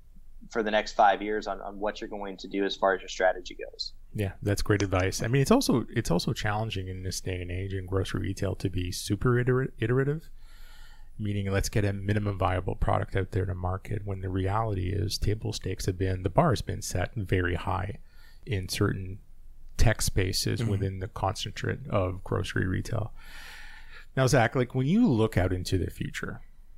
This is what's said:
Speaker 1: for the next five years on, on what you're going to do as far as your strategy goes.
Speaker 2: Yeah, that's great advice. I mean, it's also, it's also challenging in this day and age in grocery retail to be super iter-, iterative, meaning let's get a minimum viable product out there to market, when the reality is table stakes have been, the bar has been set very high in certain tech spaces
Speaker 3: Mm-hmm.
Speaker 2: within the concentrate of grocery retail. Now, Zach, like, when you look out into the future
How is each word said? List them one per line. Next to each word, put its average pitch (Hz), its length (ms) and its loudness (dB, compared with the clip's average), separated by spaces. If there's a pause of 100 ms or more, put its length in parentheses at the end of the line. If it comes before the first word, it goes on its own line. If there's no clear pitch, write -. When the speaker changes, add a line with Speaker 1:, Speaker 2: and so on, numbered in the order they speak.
(500)
Speaker 1:
for 117 120 0
the 104 80 0
next 104 220 2
five 101 300 6
years 107 260 -2
on, 98 120 -4
on 101 200 -10
what 104 200 -4
you're 110 100 -8
going 101 260 -8
to 92 120 -12
do 98 160 0
as 90 120 -2
far 95 180 4
as 92 60 -2
your - 80 -14
strategy 90 480 0
goes. - 360 -10 (220)
Speaker 2:
Yeah, 101 180 -2 (100)
that's 101 200 0
great 101 200 4
advice. 92 400 0
I - 40 -2
mean, 135 160 4
it's - 80 4
also, 220 340 4 (100)
it's 117 160 0
also 170 220 2
challenging 107 560 -2
in 92 140 -6
this 92 180 -4
day 92 200 -4
and 87 100 -6
age 95 240 -4
in 92 120 -4
grocery 95 340 0
retail 95 360 -2
to - 140 0
be 90 220 0
super 120 480 2
iter-, 127 380 2
iterative, 135 520 0 (880)
meaning 101 320 0
let's 98 180 2
get 104 160 2
a 101 80 2
minimum 101 460 0
viable 95 360 2
product 104 420 2
out 95 160 -2
there 95 140 2
to 90 80 -2
market, 92 500 -2
when 98 160 -4
the 95 80 -4
reality 95 640 0
is 95 280 0
table 107 340 0
stakes - 340 -4
have 92 120 -2
been, 92 240 0
the 92 80 0
bar 160 200 6
has 98 120 2
been 95 200 -6
set - 320 -2
very 90 400 2
high 92 440 -2 (460)
in 95 240 -2
certain 98 500 0 (600)
tech - 240 8
spaces 104 580 2
Speaker 3:
Mm-hmm. 113 100 2
Speaker 2:
within 98 300 0
the 95 80 -6
concentrate 101 800 -2
of 92 340 0
grocery 98 440 0
retail. - 460 -2 (1040)
Now, 131 100 6
Zach, 120 280 6
like, 127 200 0
when 131 120 2
you 214 220 6
look 110 280 4
out 90 160 4
into 92 260 0
the 87 120 -2
future - 520 -8 (360)